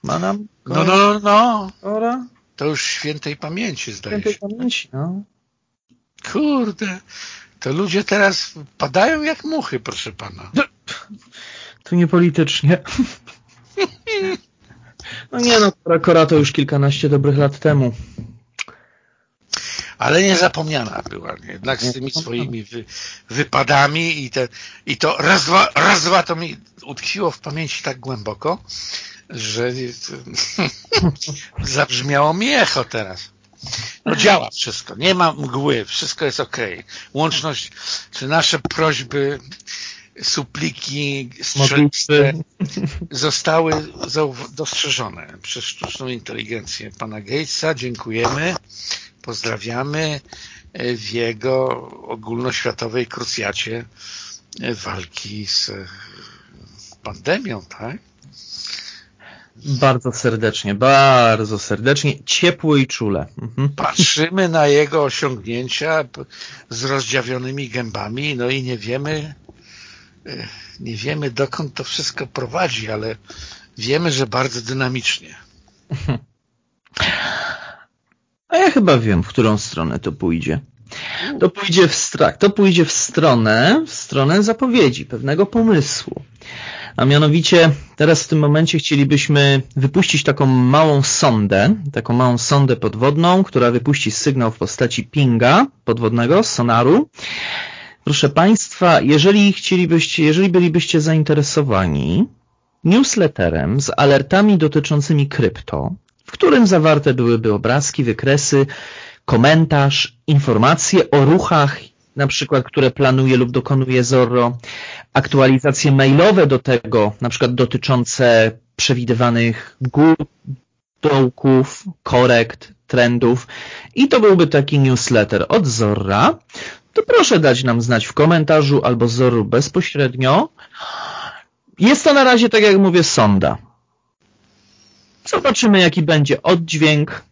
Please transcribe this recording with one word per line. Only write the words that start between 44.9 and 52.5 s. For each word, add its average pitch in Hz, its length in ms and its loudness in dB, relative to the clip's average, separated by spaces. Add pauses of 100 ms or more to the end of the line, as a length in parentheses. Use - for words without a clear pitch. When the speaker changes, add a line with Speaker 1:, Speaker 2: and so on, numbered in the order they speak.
Speaker 2:
przez - 220 -12
sztuczną - 440 -10
inteligencję 113 840 -10
pana 107 300 -14
Gatesa. 151 520 -6
Dziękujemy, 123 840 -6 (640)
pozdrawiamy, 127 1000 -8 (520)
e, 123 220 -6
w 107 160 -12
jego 120 800 -4 (180)
ogólnoświatowej 117 1000 -6